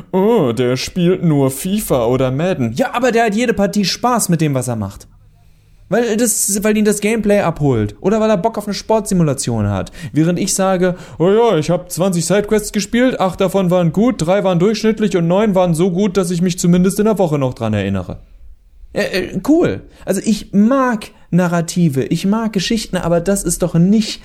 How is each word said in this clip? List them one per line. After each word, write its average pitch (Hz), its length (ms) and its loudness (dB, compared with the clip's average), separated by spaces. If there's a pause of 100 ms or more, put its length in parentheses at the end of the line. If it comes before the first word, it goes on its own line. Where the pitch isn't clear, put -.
(120)
"Oh, 190 400 2
der 123 240 0
spielt 180 480 0
nur 143 280 2
fifa 190 540 -2
oder 127 240 2
Madden." 139 440 -2
Ja, - 200 -2
aber 247 200 0
der 233 120 2
hat 202 100 -2
jede 240 180 0
Partie 202 320 0
Spaß 240 420 -2
mit 165 140 0
dem, 151 120 0
was 127 140 -2
er 120 80 -4
macht. 101 320 -8 (800)
Weil 226 300 0
das, 208 460 -2
weil 214 140 2
ihn 214 60 2
das 208 160 2
Gameplay 208 400 2
abholt. 135 640 0
Oder 214 180 2
weil 220 100 2
er 214 80 4
Bock 226 200 -2
auf 202 80 -8
eine 202 80 -6
Sportsimulation 151 960 0
hat. 95 220 -4 (200)
Während 165 280 2
ich 190 140 -2
sage, 185 420 0 (220)
"Oh 165 120 2
ja, 220 280 4
ich 151 120 -2
hab 180 220 -2
zwanzig 175 340 -2
Sidequests 202 480 0
gespielt, 233 480 0
acht 180 180 -2
davon 190 300 0
waren 175 240 2
gut, 226 240 2
drei 180 260 0
waren 185 160 2
durchschnittlich 220 560 0
und 170 120 0
neun 196 280 2
waren 180 180 2
so 175 180 2
gut, 190 260 0
dass 185 140 0
ich 170 100 -2
mich 180 180 0
zumindest 180 400 2
in 208 60 2
der 214 140 2
Woche 151 200 2
noch 127 140 -2
dran 110 200 -4
erinnere." 98 460 -4 (760)
Äh, 208 100 -2
äh, - 440 -4
cool. 277 360 2 (200)
Also 190 200 -2
ich - 280 -2
mag 233 600 2 (180)
Narrative, 170 720 0
ich - 220 -2
mag 214 260 0
Geschichten, 208 460 -4
aber 170 240 0
das 196 220 -2
ist 185 200 -2
doch 170 100 -2
nicht 196 520 2